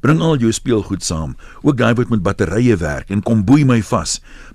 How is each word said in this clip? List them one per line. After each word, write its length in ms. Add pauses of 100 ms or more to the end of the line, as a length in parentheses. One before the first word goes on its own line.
Bring 200
al 160
jou 140
speelgoed 520
saam, 320 (260)
ook 160
daai 160
wat 160
met 140
batterye 540
werk, 320
en 120
kom 220
boei 220
my 160
vas. 400 (340)